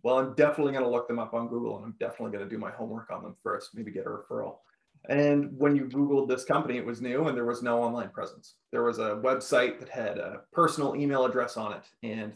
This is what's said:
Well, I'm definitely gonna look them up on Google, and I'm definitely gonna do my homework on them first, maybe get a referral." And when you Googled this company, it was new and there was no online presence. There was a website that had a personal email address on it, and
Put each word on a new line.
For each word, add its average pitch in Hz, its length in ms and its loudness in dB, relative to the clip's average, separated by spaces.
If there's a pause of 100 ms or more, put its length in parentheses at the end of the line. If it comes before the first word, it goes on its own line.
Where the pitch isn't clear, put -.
Well, 123 140 4
I'm 131 160 2
definitely 143 400 4
gonna 131 160 0
look 120 180 0
them 120 120 -2
up 113 140 -6
on 117 140 -2
Google, 117 300 -4
and 107 80 -14
I'm 113 140 -12
definitely 107 380 -6
gonna 101 120 -8
do 113 80 -6
my 98 140 -6
homework 113 400 -10
on - 120 -8
them 90 200 -14
first, - 320 -4
maybe 107 160 -10
get 95 160 -6
a - 20 -6
referral." - 480 -6 (520)
And 143 480 4
when 143 180 6
you 135 100 2
Googled 139 420 2
this 127 160 0
company, 123 340 0
it 117 80 -6
was 117 160 -6
new 127 260 0
and 127 100 0
there 120 80 0
was 120 180 -2
no 120 180 4
online 117 280 -2
presence. - 460 -12 (160)
There 120 120 2
was 113 160 2
a 107 240 -2
website 127 560 2
that - 80 -14
had 107 300 -4
a - 240 -8 (100)
personal 151 440 2
email 139 280 2
address 123 320 0
on 107 180 -4
it, 101 100 -12 (200)
and 107 320 -6